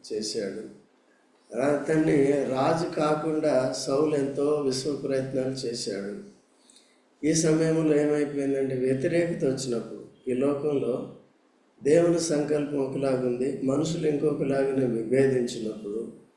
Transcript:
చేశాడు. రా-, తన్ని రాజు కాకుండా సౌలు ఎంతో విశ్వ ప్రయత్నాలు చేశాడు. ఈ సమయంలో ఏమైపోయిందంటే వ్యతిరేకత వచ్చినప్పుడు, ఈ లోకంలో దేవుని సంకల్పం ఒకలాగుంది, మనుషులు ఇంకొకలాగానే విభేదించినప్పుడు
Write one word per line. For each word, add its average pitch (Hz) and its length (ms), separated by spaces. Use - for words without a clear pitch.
చేశాడు. 107 480
రా-, 143 180
తన్ని 156 560
రాజు 143 640
కాకుండా 151 760
సౌలు 151 420
ఎంతో 143 360
విశ్వ 139 440
ప్రయత్నాలు 131 540
చేశాడు. 107 680
ఈ 160 80
సమయంలో 160 680
ఏమైపోయిందంటే 139 760
వ్యతిరేకత 147 680
వచ్చినప్పుడు, 120 840
ఈ 123 40
లోకంలో 139 840
దేవుని 170 360
సంకల్పం 147 600
ఒకలాగుంది, 131 840
మనుషులు 156 440
ఇంకొకలాగానే 139 760
విభేదించినప్పుడు 113 1300